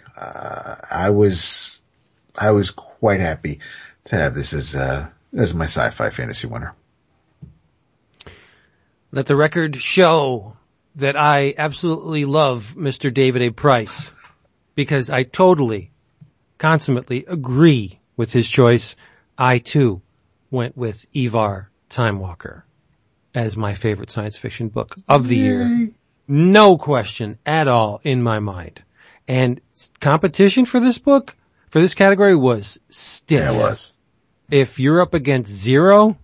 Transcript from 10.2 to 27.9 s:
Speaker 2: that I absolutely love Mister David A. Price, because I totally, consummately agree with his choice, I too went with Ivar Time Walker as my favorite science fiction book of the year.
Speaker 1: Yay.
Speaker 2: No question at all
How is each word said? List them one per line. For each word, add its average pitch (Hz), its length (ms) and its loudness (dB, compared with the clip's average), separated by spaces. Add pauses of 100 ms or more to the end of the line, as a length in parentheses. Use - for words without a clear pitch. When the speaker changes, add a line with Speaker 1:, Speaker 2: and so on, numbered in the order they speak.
Speaker 2:
that 139 200 -2
I 143 400 2
absolutely 156 680 -4
love 139 520 -2
Mister 143 340 -4
David 127 320 0
A. 120 80 0
Price, 120 600 -2 (640)
because 135 360 -4
I 131 140 -2
totally, 131 640 2 (680)
consummately 135 680 -2
agree 135 720 0 (160)
with 113 160 -4
his 117 160 0
choice, 120 480 2 (400)
I 127 220 2
too 117 440 -2 (480)
went 123 260 -6
with 113 280 -8 (100)
Ivar 107 560 -2 (180)
Time 110 300 -2
Walker - 460 -14 (720)
as 110 220 -4
my 104 180 -4
favorite 104 360 -4
science 104 280 -8
fiction 113 300 -10
book 110 260 -8 (140)
of 143 180 4
the 254 100 0
year. 254 260 0
Speaker 1:
Yay. 240 320 -2 (340)
Speaker 2:
No 180 500 6
question 113 680 -4
at 156 240 0
all 110 360 0